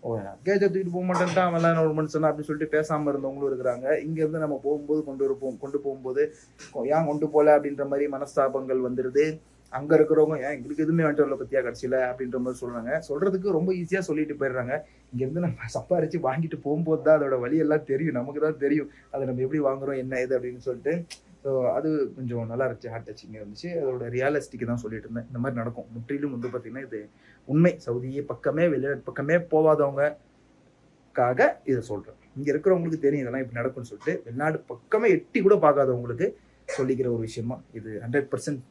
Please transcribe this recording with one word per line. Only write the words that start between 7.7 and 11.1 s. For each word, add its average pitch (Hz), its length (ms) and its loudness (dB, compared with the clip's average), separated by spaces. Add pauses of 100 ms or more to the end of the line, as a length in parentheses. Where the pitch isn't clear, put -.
மாதிரி 143 240 -2
மனஸ்தாபங்கள் 131 800 -2
வந்துருது. 131 480 0 (300)
அங்க 147 280 2
இருக்கிறவங்க, 156 400 6
"ஏன் - 60 -4
எங்களுக்கு 139 340 -6
எதுவுமே 160 260 2
வாங்கிட்டு 156 40 4
வரல - 20 6
பத்தியா 139 420 0